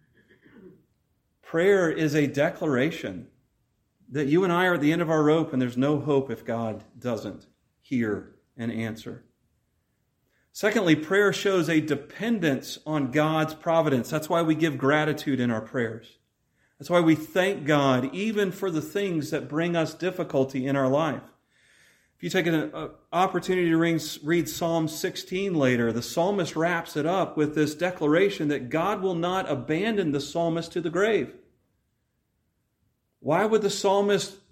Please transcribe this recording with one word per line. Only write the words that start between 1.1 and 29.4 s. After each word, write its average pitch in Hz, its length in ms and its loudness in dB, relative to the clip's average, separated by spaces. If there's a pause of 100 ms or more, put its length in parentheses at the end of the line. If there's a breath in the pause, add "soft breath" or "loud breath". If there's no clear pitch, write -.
Prayer 180 480 2
is 151 240 0
a 147 120 4
declaration 139 1000 -2 (840)
that 143 160 -2
you 170 180 4
and 175 80 2
I 180 140 2
are 180 80 4
at 147 60 -2
the 147 120 4
end 170 80 0
of 160 100 0
our 156 120 4
rope 156 300 4
and 127 80 0
there's 123 180 0
no 143 200 2
hope 135 320 0
if 113 140 -10
God 113 400 -6 (140)
doesn't 107 480 -8 (340)
hear 107 560 -4 (200)
and 117 140 -6
answer. 110 540 -8 (1300)
Secondly, 202 440 2
prayer 190 360 2
shows 180 360 0
a 156 120 4
dependence 156 1040 -4
on 147 240 -2
God's 156 440 0
providence. 151 560 0
That's 151 180 -4
why 170 140 2
we 160 120 2
give 151 220 0
gratitude 147 640 0
in 123 100 0
our 110 100 -2
prayers. 113 580 -6 (600)
That's 139 100 -16
why 175 120 4
we 160 160 6
thank 180 500 -2
God 135 480 2
even 202 380 -2
for 190 180 -4
the 160 100 -2
things 175 500 -4
that 135 180 -4
bring 170 260 -2
us 160 200 0
difficulty 143 720 -2
in 139 100 0
our 135 120 2
life. 143 340 0 (960 soft breath)
If - 60 -16
you 170 80 -6
take 165 160 2
an, 165 80 2 (180)
uh, 156 160 -10 (240)
opportunity 180 560 2
to 165 80 4
read, 165 260 2 (220)
read 165 240 2
Psalm 165 400 0
sixteen 190 640 -6
later, 123 380 4
the 120 100 -2
psalmist 180 540 -2
wraps 165 400 -2
it 147 80 -2
up 175 320 -2
with 151 180 0
this 151 200 0
declaration 175 720 2
that 123 220 -4
God 185 320 -2
will 185 120 0
not 180 360 -2